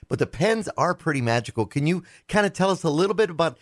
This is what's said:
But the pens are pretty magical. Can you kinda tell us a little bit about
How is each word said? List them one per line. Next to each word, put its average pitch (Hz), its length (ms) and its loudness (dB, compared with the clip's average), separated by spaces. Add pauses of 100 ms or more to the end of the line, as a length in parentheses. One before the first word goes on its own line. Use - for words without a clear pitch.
But - 120 -2
the 139 80 0
pens 220 500 -2
are 170 180 0
pretty 147 240 -4
magical. 117 460 0
Can 143 200 -2
you 175 180 0 (260)
kinda 202 200 2
tell 190 220 0
us 180 120 -2
a 165 60 0
little 180 240 2
bit 214 160 2
about 165 320 -2